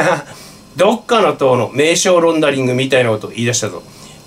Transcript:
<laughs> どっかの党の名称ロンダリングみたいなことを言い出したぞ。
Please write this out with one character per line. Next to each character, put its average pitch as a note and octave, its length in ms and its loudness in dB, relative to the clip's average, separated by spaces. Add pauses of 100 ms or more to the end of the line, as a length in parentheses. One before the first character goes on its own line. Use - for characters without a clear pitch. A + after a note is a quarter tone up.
(180)
<laughs> - 580 -18
ど G#3 200 2
っ - 100 -20
か A3+ 160 2
の D3+ 120 2
党 C3 220 2
の G#2+ 160 -2
名 D#3 240 2
称 F3 240 2
ロ E3 140 2
ン D#3 60 0
ダ D3+ 100 2
リ C#3 100 -2
ン B2+ 60 0
グ B2 80 0
み C3+ 140 -2
た C3 120 2
い B2 40 2
な A#2 60 0
こ G#2+ 80 -2
と G2 100 -10
を - 20 -14
言 A#2 140 -6
い - 20 -
出 A#2+ 80 0
し - 60 -4
た G#2 100 -4
ぞ。 E2+ 120 -12 (440)